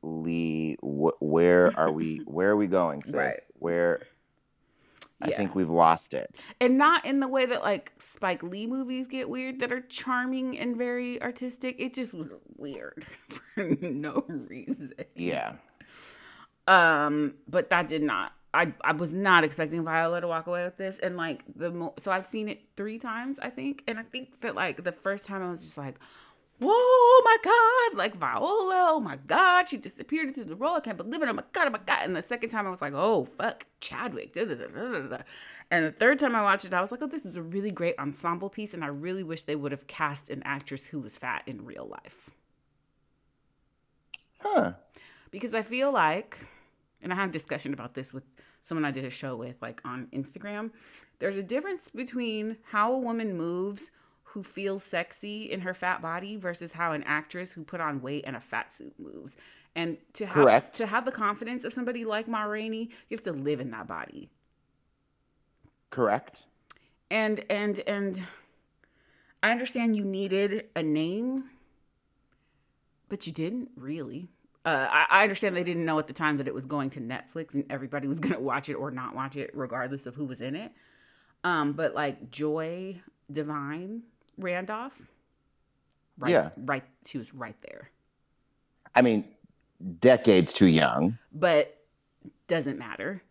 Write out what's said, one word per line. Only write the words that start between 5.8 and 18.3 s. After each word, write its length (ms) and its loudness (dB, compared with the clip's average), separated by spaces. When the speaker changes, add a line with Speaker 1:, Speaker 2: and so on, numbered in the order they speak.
Speaker 1:
it. 180 -6
Speaker 2:
And 160 6
not 300 6
in 140 2
the 60 0
way 200 2
that, 160 0
like, 340 0
Spike 460 -4
Lee 240 -8
movies 420 -4
get 220 -6
weird 300 -6
that 120 -2
are 80 -4
charming 760 -2
and 180 -2
very 460 -4
artistic. 560 -6
It 160 -6
just 180 -4
was 160 -10
weird 480 -12
<laughs> 0 -
for 100 -4
no 480 -4
reason. 640 -10
Speaker 1:
Yeah. 420 -4
Speaker 2:
Um, 640 6
but 220 2
that 180 2
did 140 -2
not, 300 -2